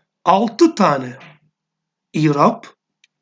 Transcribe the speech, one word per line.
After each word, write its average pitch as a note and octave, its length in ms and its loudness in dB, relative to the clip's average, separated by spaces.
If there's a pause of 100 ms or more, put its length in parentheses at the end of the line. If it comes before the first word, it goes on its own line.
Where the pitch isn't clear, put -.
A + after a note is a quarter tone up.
(260)
altı A3 500 0
tane C3+ 420 -2 (960)
irab, D#3 500 0 (580)